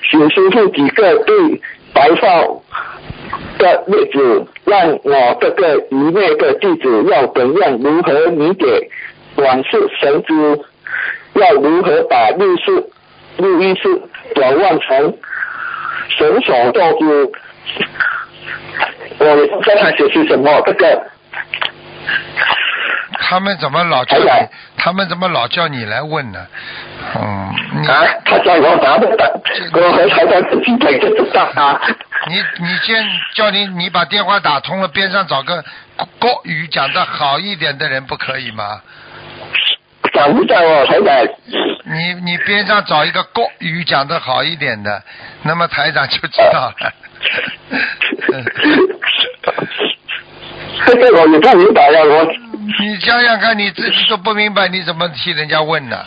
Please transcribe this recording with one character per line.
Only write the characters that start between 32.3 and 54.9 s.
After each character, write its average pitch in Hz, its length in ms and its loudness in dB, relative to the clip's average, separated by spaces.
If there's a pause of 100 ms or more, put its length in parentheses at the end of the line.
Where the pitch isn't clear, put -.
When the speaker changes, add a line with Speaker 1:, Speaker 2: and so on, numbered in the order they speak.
Speaker 2:
你 175 240 -4
先 220 240 -2 (280)
叫 214 160 0
你， 202 160 -2
你 180 240 -6
把 170 140 0
电 202 200 -4
话 196 160 0
打 151 180 0
通 160 220 -6
了， 185 80 -2
边 190 240 -4
上 196 140 0
找 139 160 -4
个 165 200 -6 (560)
国 240 260 0
语 165 240 -8
讲 139 240 -4
得 180 120 0
好 143 340 -4
一 202 160 -6
点 151 240 -6
的 151 100 -4
人 135 160 -4
不 143 120 -10
可 131 220 -8
以 123 120 -10
吗？ 107 300 -10 (1300)
Speaker 1:
找 147 200 2
不 269 140 2
到 220 140 2
哦， 160 260 4
台 - 140 2
长。 143 140 2 (680)
Speaker 2:
你， 165 300 -6 (100)
你 175 140 -4
边 202 280 -2
上 208 180 0
找 151 200 0
一 170 80 -2
个 185 100 -4
国 233 260 -4 (100)
语 170 260 -6
讲 143 240 -2
得 165 100 -4
好 127 240 -2
一 160 140 -6
点 127 260 -6
的， 101 200 -6 (400)
那 151 120 -2
么 170 140 -2
台 151 240 -2
长 143 160 -2
就 - 80 -2
知 - 220 -6 (140)
道 131 280 -2
了。 - 120 -6 (1400)
Speaker 1:
<laughs> - 1400 -2 (1160)
这 - 100 6
个 170 240 6
我 160 80 6
也 156 100 6
不 226 200 8
明 180 160 6
白 - 140 6
啊， 156 160 6
我。 156 220 4 (520)
Speaker 2:
你 208 220 -4
想 233 240 0
想 226 160 2
看， 220 180 0
你 202 140 -2
自 - 180 -4
己 - 180 0
都 220 80 0
不 202 160 -4
明 208 220 -2
白， 190 140 2
你 180 140 -4
怎 170 120 -6